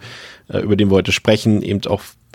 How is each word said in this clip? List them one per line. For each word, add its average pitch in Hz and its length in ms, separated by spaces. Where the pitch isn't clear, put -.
äh, - 100
über 104 180
den 101 140
wir 98 60
heute 92 160
sprechen, 107 500
eben 98 240
auch - 160